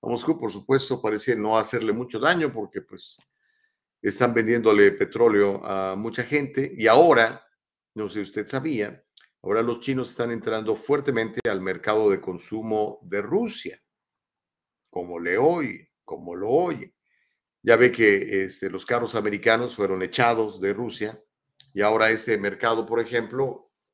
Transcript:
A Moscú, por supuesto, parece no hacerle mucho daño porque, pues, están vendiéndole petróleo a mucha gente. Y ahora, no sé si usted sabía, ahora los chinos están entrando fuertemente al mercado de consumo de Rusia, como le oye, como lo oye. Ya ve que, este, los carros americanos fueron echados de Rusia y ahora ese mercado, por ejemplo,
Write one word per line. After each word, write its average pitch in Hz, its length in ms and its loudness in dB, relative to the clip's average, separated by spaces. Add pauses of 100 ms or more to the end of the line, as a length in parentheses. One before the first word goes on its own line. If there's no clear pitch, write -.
A 120 40 -8
Moscú, 120 300 -2
por 113 140 -6
supuesto, 131 500 -2
parece 107 340 0
no 107 220 2
hacerle 110 340 -2
mucho 117 280 -4
daño 156 340 0
porque, 107 280 -10
pues, - 360 -20 (840)
están 120 320 0
vendiéndole 110 600 4
petróleo 101 760 2
a 95 300 -4
mucha 110 260 -8
gente. 139 560 -4
Y 110 80 -2
ahora, 123 580 6 (520)
no 107 120 -8
sé 101 120 -8
si - 100 -4
usted 104 160 -6
sabía, 131 580 -4 (380)
ahora 107 220 0
los 117 160 -2
chinos 131 320 -4
están 120 180 -4
entrando 110 460 -4
fuertemente 123 640 -2 (100)
al 98 120 -4
mercado 104 500 0
de 92 100 0
consumo 107 800 -6
de 98 220 -6
Rusia, 196 580 -6 (1080)
como 87 280 -10
le 87 200 -2
oye, 143 520 -2 (140)
como 85 300 -12
lo 98 140 -6
oye. 156 440 -2 (720)
Ya 117 120 6
ve 120 160 6
que, 101 540 2
este, 95 240 -8
los 90 160 -10
carros 120 300 -4
americanos 113 600 0
fueron 95 260 -2
echados 110 600 0
de 98 120 0
Rusia 107 480 -8 (520)
y 98 80 -2
ahora 110 300 4
ese 113 260 0
mercado, 104 480 -2
por 117 160 -2
ejemplo, 117 720 -4 (200)